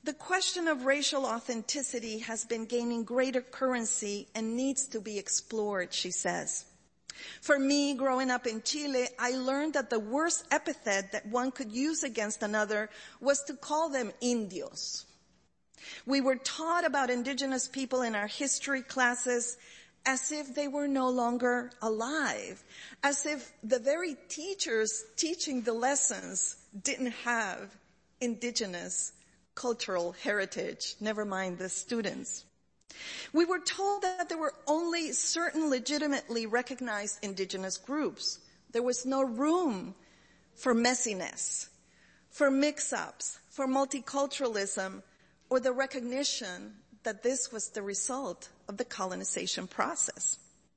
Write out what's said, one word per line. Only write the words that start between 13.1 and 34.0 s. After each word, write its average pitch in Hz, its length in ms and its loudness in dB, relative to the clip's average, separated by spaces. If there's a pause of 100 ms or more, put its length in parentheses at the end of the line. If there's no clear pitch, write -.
was 269 240 4
to 285 120 -6
call 311 340 0
them 247 320 0
indios. 214 840 -2 (1000)
We 277 160 4
were 262 140 6
taught 330 500 0
about 269 240 2
indigenous 254 580 0
people 254 340 0
in 226 140 0
our 208 120 0
history 269 540 -2
classes 247 760 0 (480)
as 262 260 0
if 294 220 -6
they 285 140 0
were 285 200 0
no 262 220 2
longer 247 640 2 (100)
alive, 220 840 -2 (400)
as 285 220 4
if 294 260 -4 (120)
the 233 160 2
very 294 360 0 (140)
teachers 294 720 -2 (120)
teaching 302 480 0
the 233 100 0
lessons 226 840 0 (240)
didn't 247 320 0
have 220 640 -2 (460)
indigenous 220 880 -2 (440)
cultural 185 560 0
heritage, - 880 -2
never 214 260 0
mind 190 320 -2
the 185 100 -4
students." - 760 -4 (880)
We 330 120 6
were 359 140 0
told 392 440 0